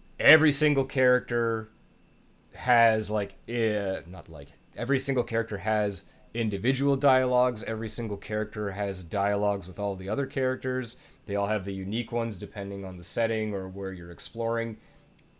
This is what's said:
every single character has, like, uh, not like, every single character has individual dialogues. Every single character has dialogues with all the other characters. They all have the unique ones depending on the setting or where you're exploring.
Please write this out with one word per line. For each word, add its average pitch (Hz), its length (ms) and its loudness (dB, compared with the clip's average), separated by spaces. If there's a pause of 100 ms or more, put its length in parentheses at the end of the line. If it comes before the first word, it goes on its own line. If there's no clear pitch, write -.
(180)
every 147 340 6
single 143 340 2
character 120 840 2 (840)
has, 113 560 4
like, 104 240 -2 (140)
uh, 104 580 0
not 87 240 -12
like, 76 180 -12 (280)
every 123 220 0
single 127 260 0
character 113 340 -2
has 104 460 0 (300)
individual 120 600 2
dialogues. 127 680 4
Every 110 240 -4
single 107 280 -4
character 107 560 -4
has 98 320 -4
dialogues 101 640 0
with 90 120 -14
all 101 180 -2
the 92 120 -8
other 127 180 -2
characters. 127 680 -2 (300)
They 101 100 -4
all 101 120 2
have 104 160 0
the 98 80 -4
unique 101 400 -4
ones 117 260 -2
depending 98 460 -8
on 92 120 -10
the 87 80 -12
setting 110 500 -2
or 95 140 -4
where 95 240 -6
you're 87 200 -10
exploring. 113 640 -4 (640)